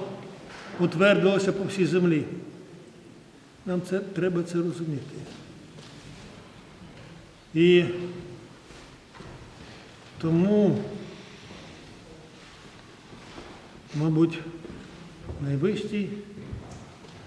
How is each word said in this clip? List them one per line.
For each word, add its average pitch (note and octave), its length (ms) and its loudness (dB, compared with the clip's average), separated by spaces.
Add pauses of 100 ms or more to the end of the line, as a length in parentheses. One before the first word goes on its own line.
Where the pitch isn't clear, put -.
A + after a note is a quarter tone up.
(800)
утвердилося F#3 760 6
по G3 100 -2
всій F3+ 220 2
землі. E3 380 4 (1400)
Нам F3+ 240 0
це, F#3+ 100 0
треба F3 440 0
це E3+ 140 -2
розуміти. D#3+ 580 -2 (2500)
І F3 300 8 (2250)
тому, F3 600 6 (3250)
мабуть, D#3+ 440 4 (1000)
найвищий G3 680 0 (1160)